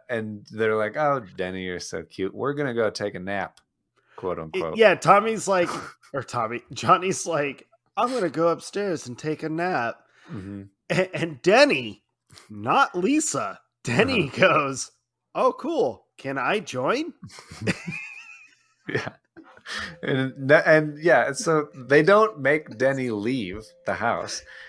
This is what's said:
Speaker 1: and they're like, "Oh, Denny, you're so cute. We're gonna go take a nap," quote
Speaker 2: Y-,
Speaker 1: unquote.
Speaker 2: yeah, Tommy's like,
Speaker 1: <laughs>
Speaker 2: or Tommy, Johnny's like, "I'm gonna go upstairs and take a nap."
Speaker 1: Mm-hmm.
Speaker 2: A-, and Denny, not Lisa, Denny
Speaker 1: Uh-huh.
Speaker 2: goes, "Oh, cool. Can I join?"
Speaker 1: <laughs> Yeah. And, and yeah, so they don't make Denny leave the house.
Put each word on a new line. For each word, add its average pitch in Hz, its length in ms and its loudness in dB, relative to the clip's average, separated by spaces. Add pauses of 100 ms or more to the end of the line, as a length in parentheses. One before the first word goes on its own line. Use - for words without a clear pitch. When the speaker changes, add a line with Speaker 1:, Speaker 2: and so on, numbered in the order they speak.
Speaker 1:
and 107 400 -8
they're 110 280 0
like, 107 200 -2
"Oh, 143 240 2 (140)
Denny, 92 300 -6
you're 90 160 -6
so 87 220 -10
cute. 95 300 -6
We're 120 200 -4
gonna 139 200 -4
go 113 160 2
take 101 240 -6
a 95 60 -10
nap," 92 400 -6 (560)
quote 90 240 -4
Speaker 2:
Y-, 80 60 -8
Speaker 1:
unquote. 80 320 -6
Speaker 2:
yeah, 208 180 6
Tommy's 202 520 4
like, 180 220 2 (220)
Speaker 1:
<laughs> - 220 -20
Speaker 2:
or 135 100 -6
Tommy, 117 380 -6 (120)
Johnny's 175 540 2
like, 147 400 -4 (300)
"I'm 240 140 0
gonna 220 180 0
go 156 180 0
upstairs 175 600 -4
and 120 120 -14
take 151 240 -6
a 160 60 -6
nap." 156 500 -2 (320)
Speaker 1:
Mm-hmm. 98 320 -12 (260)
Speaker 2:
A-, 185 260 0
and 151 260 -6
Denny, 180 600 4 (460)
not 113 460 0
Lisa, 180 640 -2 (240)
Denny 180 460 2
Speaker 1:
Uh-huh. - 180 2
Speaker 2:
goes, 143 440 0 (440)
"Oh, 233 240 2
cool. 233 460 -2 (120)
Can 135 200 -6
I 143 220 0
join?" 202 540 -4 (520)
Speaker 1:
<laughs> - 80 -2 (1120)
Yeah. - 220 -4 (920)
And, 131 500 0
and 156 500 6
yeah, 147 320 4
so 151 420 0
they 139 280 4
don't 208 360 6
make 143 380 0
Denny 131 320 2
leave 107 520 -4 (240)
the 101 80 -2
house. 101 480 -4 (280)